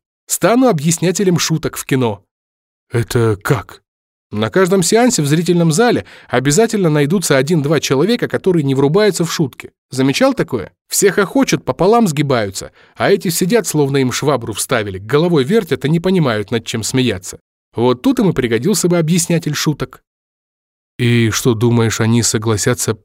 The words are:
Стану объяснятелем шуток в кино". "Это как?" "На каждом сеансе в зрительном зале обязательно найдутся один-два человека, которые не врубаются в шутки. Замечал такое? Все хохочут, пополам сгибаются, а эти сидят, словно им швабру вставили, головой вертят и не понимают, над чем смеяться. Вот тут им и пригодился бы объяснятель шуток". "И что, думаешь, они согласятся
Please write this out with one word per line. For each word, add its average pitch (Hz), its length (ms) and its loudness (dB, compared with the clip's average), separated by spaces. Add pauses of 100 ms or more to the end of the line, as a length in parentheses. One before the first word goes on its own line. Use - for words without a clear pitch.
(280)
Стану 240 400 2
объяснятелем 170 720 0
шуток - 380 -4
в - 80 -12
кино". 123 400 -2 (680)
"Это 113 500 0
как?" - 420 -4 (460)
"На 107 200 -4
каждом 185 340 2
сеансе 226 380 2
в 143 60 0
зрительном 170 440 2
зале 190 340 0 (220)
обязательно 165 600 2
найдутся 151 480 0
один-два 143 420 0
человека, 175 480 0
которые 165 360 0
не 135 120 0
врубаются 175 480 2
в 165 80 -4
шутки. - 400 -6 (180)
Замечал 135 440 0
такое? 139 400 -6 (160)
Все 190 220 2
хохочут, 202 520 0
пополам 208 460 2
сгибаются, 127 640 -4 (240)
а 123 120 0
эти 190 200 0
сидят, 190 380 0
словно 139 300 0
им 127 140 2
швабру 120 400 -2
вставили, 104 460 -4
головой 139 480 0
вертят 190 400 -2
и - 40 0
не 165 120 0
понимают, 143 500 0
над 113 140 -4
чем 113 180 -6
смеяться. 120 560 -2 (340)
Вот 123 280 0
тут 262 180 0
им 185 120 2
и - 20 0
пригодился 127 560 0
бы 175 80 2
объяснятель 160 580 -2
шуток". - 480 -6 (920)
"И 120 320 2
что, 117 240 0
думаешь, 117 480 0
они 113 200 2
согласятся 113 840 -2